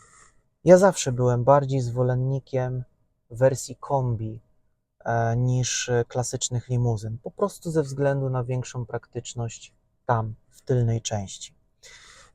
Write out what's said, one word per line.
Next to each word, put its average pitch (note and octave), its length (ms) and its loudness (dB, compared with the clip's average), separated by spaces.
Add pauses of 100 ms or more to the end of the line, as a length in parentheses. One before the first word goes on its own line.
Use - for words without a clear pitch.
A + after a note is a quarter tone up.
(640)
ja F3+ 140 10
zawsze F3+ 340 2
byłem B2 320 0
bardziej C3+ 360 4
zwolennikiem B2+ 1040 -2 (460)
wersji B2+ 460 0
kombi, A#2 640 -4 (640)
e, A#2 320 0
niż, B2+ 520 0
e, A#2+ 200 2
klasycznych B2 600 -4
limuzyn, A2+ 540 -2
po - 80 -10
prostu - 400 -4
ze D#3 120 2
względu C#3 480 -2
na B2+ 140 -2
większą B2 420 -6
praktyczność - 880 -10 (320)
tam, A2 280 0 (160)
w - 100 -20
tylnej A#2 420 0
części. - 520 -8 (800)